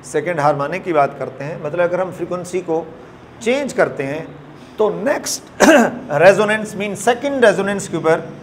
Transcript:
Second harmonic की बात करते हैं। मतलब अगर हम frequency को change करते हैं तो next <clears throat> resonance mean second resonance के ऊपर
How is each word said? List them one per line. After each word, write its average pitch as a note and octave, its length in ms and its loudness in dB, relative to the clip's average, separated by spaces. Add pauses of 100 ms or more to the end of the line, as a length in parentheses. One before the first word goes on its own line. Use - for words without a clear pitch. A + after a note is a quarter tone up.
(120)
Second D#3+ 280 -2
harmonic D3 440 0
की F3+ 100 -4
बात C#3+ 260 2
करते C3 240 -8
हैं। F3 200 -10
मतलब D#3+ 200 -2
अगर F3 180 0
हम F3+ 100 -4
frequency F3 500 -6
को E3+ 200 -2 (600)
change B3+ 320 0
करते C#3+ 300 0
हैं D3 220 -6 (520)
तो G#3+ 120 2 (140)
next D4 400 -4 (200)
<clears throat> A3+ 600 4
resonance G#3 520 4
mean G3 280 -6
second B3+ 420 2
resonance G3 420 2
के E3+ 100 -6
ऊपर D#3+ 300 2 (160)